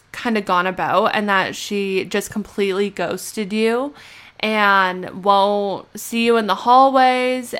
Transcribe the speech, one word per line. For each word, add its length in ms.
kinda 300
gone 240
about 500
and 140
that 260
she 500
just 260
completely 580
ghosted 640
you 400
and 840
won't 760
see 260
you 120
in 100
the 80
hallways 1040